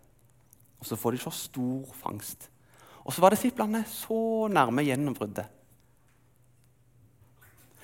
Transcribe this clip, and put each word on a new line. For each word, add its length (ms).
Og 60
så 100
får 160
de 80
så 120
stor 680
fangst. 460
Og 80
så 80
var 140
disiplene 540
så 600
nærme 360
gjennombruddet. 600